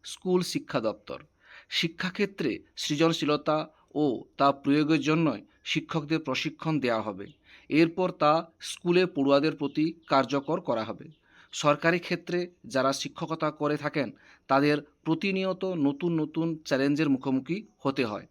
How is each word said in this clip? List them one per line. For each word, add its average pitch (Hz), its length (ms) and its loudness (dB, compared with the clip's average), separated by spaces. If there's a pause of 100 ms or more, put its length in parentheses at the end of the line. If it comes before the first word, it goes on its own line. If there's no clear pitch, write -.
স্কুল 185 340 0 (120)
শিক্ষা - 280 -4
দপ্তর। 107 400 -6 (500)
শিক্ষাক্ষেত্রে 180 800 -4 (240)
সৃজনশীলতা 151 840 0 (380)
ও 151 100 2 (320)
তা 139 100 4 (160)
প্রয়োগের 147 380 4
জন্য 156 260 2 (380)
শিক্ষকদের 160 540 -2
প্রশিক্ষণ 156 600 -4
দেওয়া 113 280 0
হবে। 98 180 -8 (440)
এরপর 165 400 2 (120)
তা 151 120 4 (280)
স্কুলে 180 420 2 (120)
পড়ুয়াদের 139 400 4
প্রতি 147 300 -2 (240)
কার্যকর 139 480 2 (100)
করা 113 160 -2
হবে। 107 220 -10 (480)
সরকারি 165 460 2
ক্ষেত্রে 175 400 -6 (340)
যারা 131 200 2
শিক্ষকতা 160 580 -6
করে 151 260 -2
থাকেন 143 300 -4 (420)
তাদের 147 280 4 (260)
প্রতিনিয়ত 190 600 -2 (240)
নতুন 160 240 0 (100)
নতুন 160 260 -2 (180)
চ্যালেঞ্জের 143 440 2
মুখোমুখি 135 480 0 (220)
হতে 135 260 -2
হয় 101 260 -6